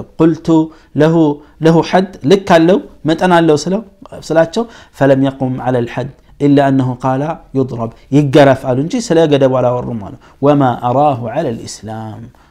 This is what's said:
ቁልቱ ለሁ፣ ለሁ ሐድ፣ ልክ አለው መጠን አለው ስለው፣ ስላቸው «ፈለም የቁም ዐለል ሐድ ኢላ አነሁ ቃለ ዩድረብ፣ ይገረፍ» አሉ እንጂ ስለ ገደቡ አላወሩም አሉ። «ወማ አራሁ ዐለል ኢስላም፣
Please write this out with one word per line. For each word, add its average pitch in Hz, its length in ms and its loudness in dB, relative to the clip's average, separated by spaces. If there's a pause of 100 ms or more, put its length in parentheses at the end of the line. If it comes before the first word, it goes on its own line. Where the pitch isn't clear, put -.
(140)
ቁልቱ 160 320 0 (500)
ለሁ፣ 156 180 2 (460)
ለሁ 160 240 4
ሐድ፣ 190 260 -2 (140)
ልክ 196 260 2
አለው 175 280 4 (260)
መጠን 165 280 0
አለው 165 240 4
ስለው፣ 180 240 -4 (420)
ስላቸው 165 420 0 (300)
«ፈለም 139 280 2
የቁም 131 380 -4
ዐለል 123 300 -2
ሐድ 139 200 -10 (300)
ኢላ 143 240 4
አነሁ 135 240 0 (100)
ቃለ 131 240 -4 (300)
ዩድረብ፣ 120 380 -4 (200)
ይገረፍ» 139 540 4
አሉ 127 160 -2
እንጂ 165 200 -4
ስለ 170 260 0
ገደቡ 139 300 2
አላወሩም 123 460 -4
አሉ። 92 120 -16 (280)
«ወማ 143 200 2 (200)
አራሁ 127 460 0
ዐለል 127 320 -6
ኢስላም፣ 110 640 -14 (280)